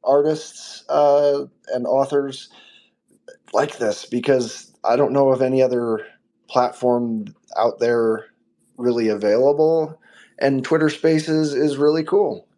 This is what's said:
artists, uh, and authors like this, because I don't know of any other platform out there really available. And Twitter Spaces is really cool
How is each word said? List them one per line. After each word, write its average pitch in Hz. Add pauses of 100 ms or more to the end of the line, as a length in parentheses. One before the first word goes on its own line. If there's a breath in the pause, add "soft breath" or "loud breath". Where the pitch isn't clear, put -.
artists, 147
uh, 143 (240)
and 123
authors 135 (1040 soft breath)
like -
this, 107
because 123 (120)
I 117
don't 131
know 139
of 131
any 131
other 120 (420 loud breath)
platform 120 (240)
out 117
there 117 (520)
really 120
available. 143 (400 soft breath)
And 135
Twitter 156
Spaces 156
is 139
really 151
cool 180 (100)